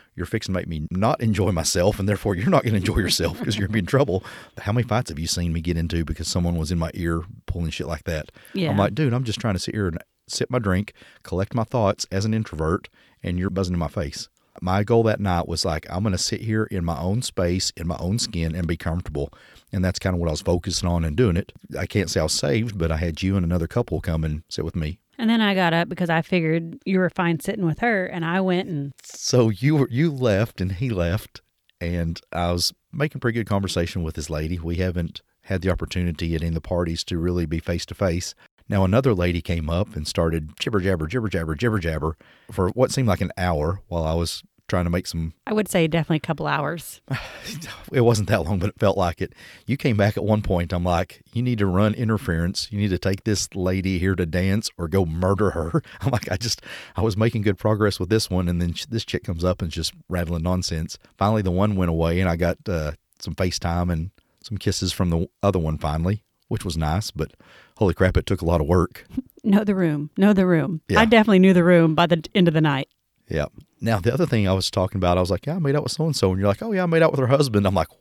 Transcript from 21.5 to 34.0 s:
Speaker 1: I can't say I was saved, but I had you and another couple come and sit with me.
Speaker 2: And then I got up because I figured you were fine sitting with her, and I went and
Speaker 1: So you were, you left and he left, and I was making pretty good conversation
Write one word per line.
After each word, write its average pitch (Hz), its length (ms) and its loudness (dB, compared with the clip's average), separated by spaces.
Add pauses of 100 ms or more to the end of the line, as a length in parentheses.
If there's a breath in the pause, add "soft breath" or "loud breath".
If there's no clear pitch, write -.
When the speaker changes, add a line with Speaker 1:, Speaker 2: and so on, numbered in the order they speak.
Speaker 1:
I 87 80 -4
can't 87 240 0
say 92 100 0
I 78 40 2
was 78 100 0
saved, 117 420 -2
but 82 160 0
I 80 60 0
had 82 240 -4
you 95 140 2
and 92 100 2
another 85 200 0
couple - 360 -4
come 80 220 -2
and 78 260 -4
sit - 160 -6
with 82 100 -6
me. 80 220 -4 (180)
Speaker 2:
And 226 140 0
then 233 100 2
I 202 140 2
got 180 180 2
up 170 160 0
because 175 220 -2
I 165 100 2
figured 165 640 -2
you 190 140 0
were 180 100 2
fine 170 320 0
sitting 202 240 -4
with 160 140 0
her, 214 260 0
and 180 220 -8
I 185 160 0
went 185 260 0
and 143 240 -6 (100)
Speaker 1:
So - 460 0
you 120 280 2
were, 139 140 2
you 147 200 0
left 117 500 0
and 92 120 -2
he 120 180 -4
left, 90 500 -2 (400)
and 85 400 -2 (120)
I 87 200 0
was 87 220 -2 (180)
making 139 280 -4
pretty 117 180 -2
good 107 80 -4
conversation 95 560 -2